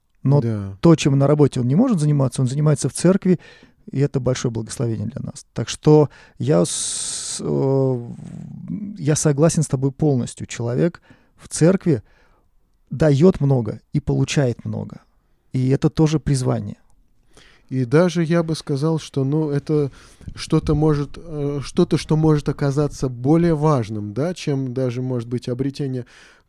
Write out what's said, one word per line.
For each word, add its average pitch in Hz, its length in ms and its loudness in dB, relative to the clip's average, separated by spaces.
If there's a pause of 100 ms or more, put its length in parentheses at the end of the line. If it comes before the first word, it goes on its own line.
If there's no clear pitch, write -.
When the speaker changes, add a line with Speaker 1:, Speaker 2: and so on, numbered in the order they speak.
(240)
Speaker 1:
Но 139 160 4
Speaker 2:
Да. 104 400 -4
Speaker 1:
то, 170 160 8
чем 139 200 2
на 139 120 4
работе 147 320 4
он 120 80 0
не 139 80 2
может 226 240 4
заниматься, 143 420 0
он 123 60 0
занимается 147 400 0
в - 40 -4
церкви, 180 460 2 (540)
и 135 80 -2
это 139 180 0
большое 127 320 -2
благословение 113 560 -4
для - 160 -10
нас. - 300 -14
Так 120 160 -6
что 151 400 4 (320)
я 156 240 2
с-, - 760 -8
э, 135 680 0 (880)
я 151 160 0
согласен 156 480 2
с - 60 -4
тобой 135 240 -2
полностью. 131 560 -2
Человек 131 540 -4 (340)
в - 100 -20
церкви 165 560 2 (880)
дает 151 500 4
много 135 380 0 (140)
и - 80 0
получает 135 640 0
много. 107 380 -8 (500)
И 131 180 0
это 139 180 2
тоже 156 300 2
призвание. 127 600 -2 (920)
Speaker 2:
И 131 160 -2
даже 165 360 2
я 170 200 2
бы 160 120 -4
сказал, 151 440 -2
что, - 260 -4
ну, 151 260 0
это 143 400 0 (440)
что-то 160 400 0
может, 151 420 0
э, 143 480 -6
что-то, - 320 0
что 156 200 -2
может 156 340 2
оказаться 143 580 -2
более 156 460 2
важным, 113 580 -2
да, 151 220 -4
чем 135 400 -4
даже, 127 260 -4
может 127 280 -4
быть, 120 200 -6
обретение 131 560 -4 (440)